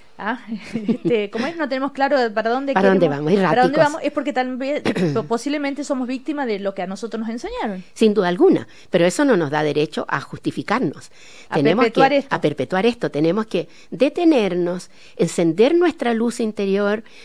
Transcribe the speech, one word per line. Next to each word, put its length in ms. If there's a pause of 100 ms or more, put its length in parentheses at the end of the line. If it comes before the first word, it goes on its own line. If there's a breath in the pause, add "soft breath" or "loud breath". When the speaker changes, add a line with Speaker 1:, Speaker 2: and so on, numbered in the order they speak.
(180 soft breath)
Speaker 1:
¿ah? 280
<laughs> 280
Este, 560
¿cómo 180
es? 100
No 120
tenemos 220
claro 260 (160)
para 160
dónde 240
Speaker 2:
¿Para 160
dónde 180
Speaker 1:
queremos, 180
Speaker 2:
vamos? 240
Speaker 1:
para 140
dónde 140
Speaker 2:
Erráticos. 60 (100)
Speaker 1:
vamos, 100
es 80
porque 220
tal 240
vez, 260
<clears throat> 300
po-, 100
posiblemente 600
somos 240
víctimas 400
de 120
lo 140
que 80
a 60
nosotros 340
nos 80
enseñaron. 540 (100)
Speaker 2:
Sin 200
duda 160
alguna, 380 (220 loud breath)
pero 160
eso 180
no 140
nos 140
da 120
derecho 460
a 120
justificarnos. 920 (380 loud breath)
Speaker 1:
A 60
Speaker 2:
Tenemos 300
Speaker 1:
perpetuar 240
Speaker 2:
que, 80
Speaker 1:
esto. 180
Speaker 2:
a 60
perpetuar 460
esto. 240
Tenemos 340
que 220 (240 loud breath)
detenernos, 960 (280 loud breath)
encender 580
nuestra 380
luz 260
interior, 640 (220 loud breath)